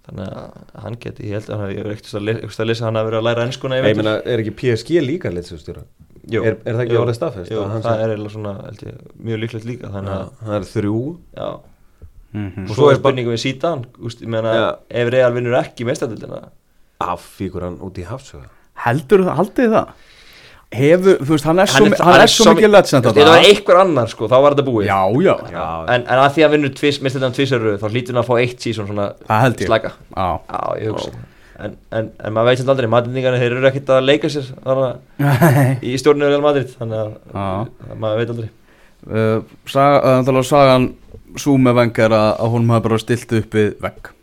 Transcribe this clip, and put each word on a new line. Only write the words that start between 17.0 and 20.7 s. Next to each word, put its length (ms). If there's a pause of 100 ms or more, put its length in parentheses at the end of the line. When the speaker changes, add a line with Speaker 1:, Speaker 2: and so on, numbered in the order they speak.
Speaker 2:
Af 280 (100)
ykkur 240
hann 160
út 160
í 100
hafsögu. 440 (300)
Speaker 3:
Heldur 500
það, 80
haldið 320
þið 80
það? 120 (800)
Hefur, 480 (100)